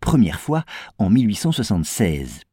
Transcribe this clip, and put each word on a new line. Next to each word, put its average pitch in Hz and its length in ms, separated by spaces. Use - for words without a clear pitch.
première 107 400
fois 156 240
en 95 120
mille 117 180
huit 104 80
cent 165 160
soixante-seize 80 880